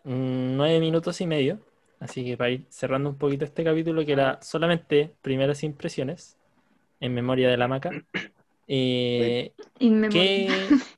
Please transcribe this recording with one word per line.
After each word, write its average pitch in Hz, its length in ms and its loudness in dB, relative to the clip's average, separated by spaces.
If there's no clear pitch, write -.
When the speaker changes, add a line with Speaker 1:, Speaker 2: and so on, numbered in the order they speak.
Speaker 1:
mm, 131 500 -4
nueve 160 240 2
minutos 165 420 0
y 185 60 -4
medio, 156 320 0
así 127 260 -10
que 123 120 -4
para 123 140 0
ir 131 180 -6
cerrando 135 400 -2
un 139 80 -8
poquito 143 280 -2
este - 180 -6
capítulo, 160 420 0
que 147 60 -2
era 135 300 2
solamente 165 800 0
primeras 135 420 0
impresiones, 151 720 -8
en 127 140 -4
memoria 127 360 2
de 123 80 4
la 123 100 2
Maca, 135 220 -4
Speaker 2:
<clears throat> - 540 -14
Speaker 1:
eh, 123 840 0
Speaker 3:
In 220 220 4
memoria. 214 80 0
Speaker 1:
¿qué, 196 260 2